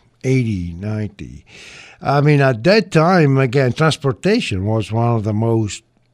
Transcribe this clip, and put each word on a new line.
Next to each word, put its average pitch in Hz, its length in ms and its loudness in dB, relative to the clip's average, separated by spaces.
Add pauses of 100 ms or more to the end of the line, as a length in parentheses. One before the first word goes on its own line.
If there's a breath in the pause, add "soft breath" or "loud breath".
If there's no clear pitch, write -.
(240 soft breath)
eighty, 113 500 -2
ninety. 95 680 -10 (580 loud breath)
I 143 200 0
mean, 147 200 4
at 127 240 0
that 202 260 2
time, 156 480 4
again, 131 340 0
transportation 143 920 -2
was 110 240 -2
one 117 240 0
of 110 80 -2
the 107 100 -2
most 113 480 -2 (320)